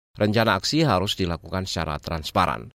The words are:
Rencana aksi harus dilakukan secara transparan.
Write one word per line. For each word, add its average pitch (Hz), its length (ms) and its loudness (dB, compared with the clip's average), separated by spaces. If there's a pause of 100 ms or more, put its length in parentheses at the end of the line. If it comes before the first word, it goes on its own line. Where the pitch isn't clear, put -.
(180)
Rencana 107 400 4
aksi 156 240 0
harus 101 320 2
dilakukan 90 480 -4
secara 78 400 -4
transparan. 78 760 -2